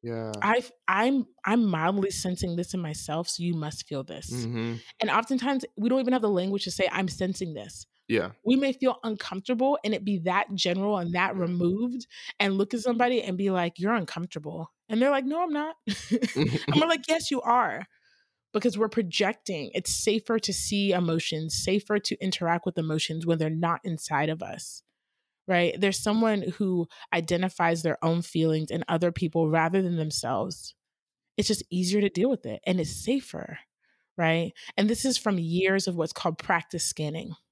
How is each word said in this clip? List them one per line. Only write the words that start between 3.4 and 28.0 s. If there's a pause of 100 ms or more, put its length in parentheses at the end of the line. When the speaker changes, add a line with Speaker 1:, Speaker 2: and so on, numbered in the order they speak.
Speaker 2:
you
must
feel
this.
Speaker 1:
Mm-hmm. (240)
Speaker 2:
And
oftentimes, (120)
we
don't
even
have
the
language
to
say,
"I'm
sensing
this." (220)
Speaker 1:
Yeah. (140)
Speaker 2:
We
may
feel
uncomfortable
and
it
be
that
general
and
that
Speaker 1:
Yeah.
Speaker 2:
removed (320)
and
look
at
somebody
and
be
like,
"You're
uncomfortable." (160)
And
they're
like,
"No,
I'm
not." (100)
<laughs> (240)
And
we're
Speaker 1:
<laughs>
Speaker 2:
like,
"Yes,
you
are." (680)
Because
we're
projecting.
It's
safer
to
see
emotions,
safer
to
interact
with
emotions
when
they're
not
inside
of
us, (640)
right?
There's
someone (160)
who (260)
identifies
their